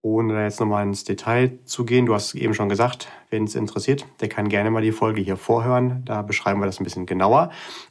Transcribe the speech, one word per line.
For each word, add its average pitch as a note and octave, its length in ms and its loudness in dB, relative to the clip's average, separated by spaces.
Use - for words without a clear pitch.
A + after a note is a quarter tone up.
Ohne A2 320 0
da G#2+ 100 0
jetzt G#2 160 -4
nochmal G#2 240 2
ins G2+ 200 -4
Detail A#2+ 600 0
zu - 200 -4
gehen, B2 220 4
du A2 80 4
hast G#2 200 -2
eben G#2+ 200 0
schon G#2 140 0
gesagt, A#2 400 0
wen G#2+ 140 0
es G#2+ 100 -6
interessiert, A2+ 520 -2
der G#2+ 80 -2
kann G#2 200 -2
gerne G#2 220 2
mal A2 120 0
die A2 100 2
Folge A2 280 0
hier F#2+ 160 -2
vorhören, B2+ 680 2
da G#2+ 180 -4
beschreiben G2+ 380 -2
wir G2+ 60 0
das F#2+ 120 -4
ein F#2+ 60 -4
bisschen F2+ 220 -6
genauer. A2+ 440 4